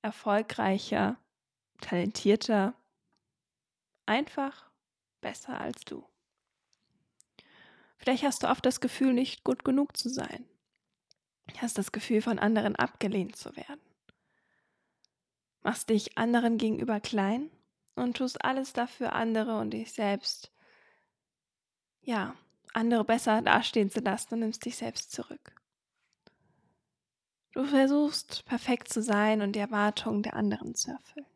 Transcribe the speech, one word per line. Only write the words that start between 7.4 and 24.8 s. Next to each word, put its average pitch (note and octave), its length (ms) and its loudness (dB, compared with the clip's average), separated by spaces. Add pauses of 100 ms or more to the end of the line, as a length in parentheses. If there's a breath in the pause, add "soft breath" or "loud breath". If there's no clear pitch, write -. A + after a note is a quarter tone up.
Vielleicht B3+ 260 0
hast C4+ 200 0
du - 40 2
oft - 160 0
das - 160 2
Gefühl, C4 320 2
nicht B3+ 320 -2
gut - 180 0
genug C#4 320 2
zu - 140 -4
sein. B3+ 400 -8 (1080)
Hast A#3 200 -4
das G3 140 -4
Gefühl, G#3+ 280 0
von G#3+ 180 0
anderen G#3+ 380 2
abgelehnt G3+ 600 -2
zu - 200 -14
werden. D4 240 -14 (1800)
Machst - 260 -4
dich G#3+ 300 0
anderen A#3 400 2
gegenüber A3 420 0
klein A3 500 0 (440)
und A#3+ 240 -2
tust - 260 -4
alles C4 280 0
dafür, B3 420 -4
andere A3 440 0
und G#3+ 120 -4
dich A3 220 -8
selbst, - 600 -4 (1500 soft breath)
ja, A3+ 340 -4 (380)
andere A3+ 300 4
besser A3+ 380 2
dastehen G#3+ 480 4
zu G#3+ 100 -2
lassen - 340 -2
und A3+ 60 -2
nimmst A3+ 240 -4
dich A#3+ 120 -8
selbst - 360 -8